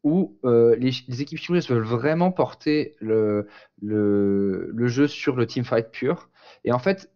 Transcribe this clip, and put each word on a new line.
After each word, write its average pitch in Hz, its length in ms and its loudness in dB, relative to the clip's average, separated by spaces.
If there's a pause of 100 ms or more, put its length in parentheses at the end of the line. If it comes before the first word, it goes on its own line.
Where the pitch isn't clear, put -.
où, 165 400 0
euh, 117 320 6
les, 127 160 0 (160)
les 127 160 -8
équipes 160 160 -10
chinoises 175 280 -2
veulent 117 140 2
vraiment 147 500 0
porter 151 680 -2
le, 107 480 0 (340)
le, 101 920 0
le 117 160 -2
jeu 139 200 2
sur 143 280 -4
le 117 120 0
teamfight 117 420 -2
pur. - 400 -6 (340)
Et - 80 -2
en 123 80 0
fait 190 360 -4